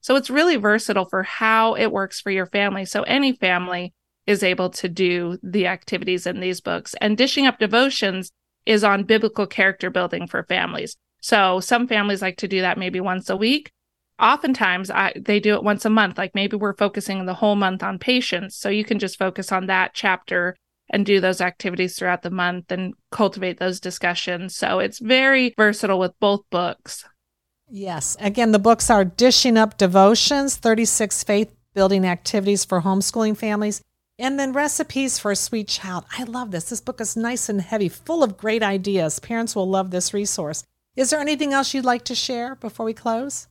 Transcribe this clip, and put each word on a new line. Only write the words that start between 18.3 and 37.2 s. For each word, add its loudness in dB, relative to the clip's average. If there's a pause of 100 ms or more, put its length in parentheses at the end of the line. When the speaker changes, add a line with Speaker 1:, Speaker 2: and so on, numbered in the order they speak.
Speaker 1:
So -6
you 0
can 0
just -6
focus -4
on -2
that 0
chapter -2 (340)
and 2
do 4
those 0
activities -4
throughout -2
the -6
month -4
and -6 (180)
cultivate -2
those -2
discussions. -6
So 0
it's -4
very 2
versatile 2
with -2
both 4
books. -6 (640)
Speaker 2:
Yes. -6
Again, 2
the 6
books 4
are 8
Dishing 4
Up 4
Devotions, 6
thirty-six 0
Faith 0 (200)
Building 4
Activities 0
for 0
Homeschooling 0
Families, -4 (360)
and -4
then -2
Recipes -2
for -2
a 0
Sweet -4
Child. -8 (120)
I -8
love -8
this. -6
This -8
book -10
is -6
nice -4